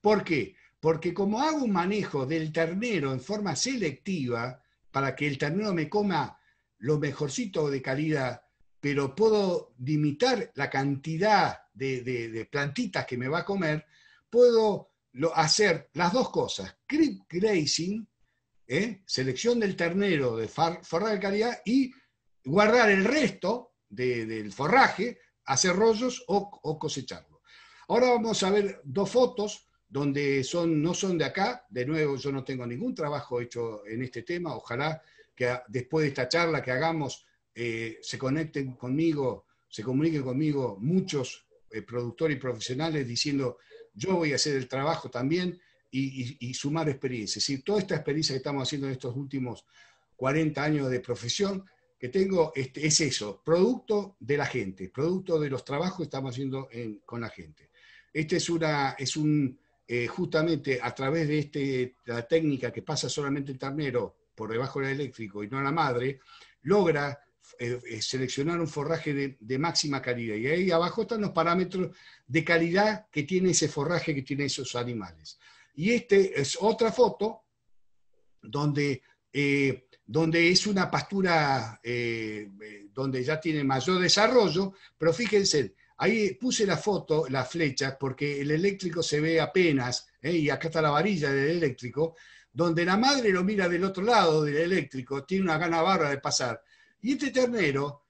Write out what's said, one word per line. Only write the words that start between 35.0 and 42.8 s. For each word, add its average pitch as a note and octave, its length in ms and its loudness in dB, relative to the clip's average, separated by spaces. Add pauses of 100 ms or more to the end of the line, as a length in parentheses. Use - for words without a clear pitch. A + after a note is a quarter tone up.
que B2 140 0
a-, B2 180 -4
después D3+ 380 -2
de D3 60 2
esta C3 180 -2
charla E3 340 2
que B2+ 80 -4
hagamos... D3+ 560 -2 (260)
Eh, A2+ 480 -6
se - 160 -10
conecten C3+ 580 -4
conmigo, C3+ 720 -2 (220)
se - 140 -12
comuniquen C#3+ 400 0
conmigo C3 580 0
muchos, D#3 640 -2 (240)
eh, A2 140 -10
productores A#2+ 540 -2
y B2 40 -10
profesionales C3 680 -4